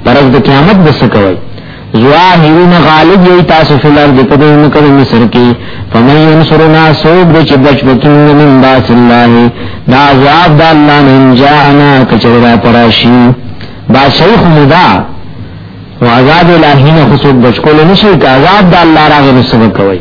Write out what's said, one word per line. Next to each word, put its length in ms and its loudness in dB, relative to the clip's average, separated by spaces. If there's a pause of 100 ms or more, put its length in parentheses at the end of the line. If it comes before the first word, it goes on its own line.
پر 80 -2
ورځ 220 0
د 20 2 (100)
قیامت 300 0
به 140 2 (100)
څه 140 0
کوئ؟ 200 -4 (600)
ظاهرین، 760 2 (140)
غالب 400 2
یی 160 2
تاسو 360 0
فی 100 0
الارض، 300 2 (120)
په 60 0
ځمکه 440 2
د 80 2 (120)
مصر 220 0 (100)
کې. 140 0 (460)
فمن 240 0
ینصرنا، 680 2 (180)
څوک 320 2
دی 140 2
چې 80 0
بچ 280 0
بکینګ 420 2 (120)
من 220 2
باس 300 0
الله، 600 2 (380)
دا 100 0 (120)
عذاب 480 0
د 40 2
الله 380 2
نه، 100 2
ان 240 2
جاءنا، 680 0
که 140 -2
چېرې 260 0
را 120 2
پراشي. 760 0 (560)
بادشاہی 480 0
خو 120 0
مو 160 2
ده، 240 0 (1120)
و 40 0
عذاب 440 0
الہی 400 2
نه 200 2
خو 60 2
څوک 180 0
بچ 260 0
کولی 240 0
نشي. 360 0
که 80 -2
عذاب 420 0
د 40 2
الله 340 2
راغی، 240 0
نو 100 0
څه 120 -4
به 140 0
کوئ؟ 320 -4